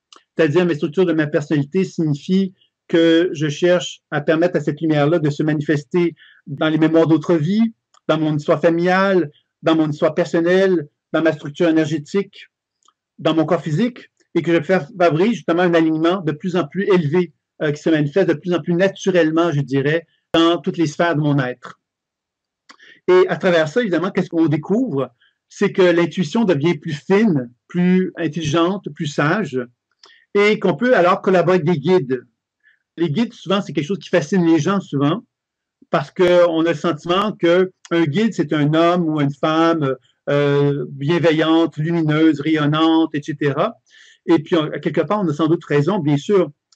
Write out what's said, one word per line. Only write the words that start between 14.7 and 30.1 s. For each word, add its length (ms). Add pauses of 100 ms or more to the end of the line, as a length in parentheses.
favoriser 360
justement 280
un 100
alignement 480
de 120
plus 240
en 100
plus 180
élevé, 480 (300)
euh, 100
qui 80
se 80
manifeste 400
de 60
plus 180
en 80
plus 140
naturellement, 760
je 100
dirais, 460 (280)
dans 240
toutes 180
les 100
sphères 300
de 40
mon 180
être. 420 (1300)
Et 200
à 80
travers 320
ça, 120
évidemment, 300
qu'est-ce 180
qu'on 180
découvre ? 640 (380)
C'est 240
que 100
l'intuition 600
devient 320
plus 160
fine, 580 (160)
plus 500
intelligente, 800
plus 120
sage, 520 (760)